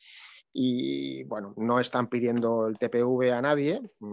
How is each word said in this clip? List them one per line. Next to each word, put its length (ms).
y, 760
bueno, 320
no 220
están 280
pidiendo 600
el 100
T 120
P 140
V 280
a 100
nadie, 380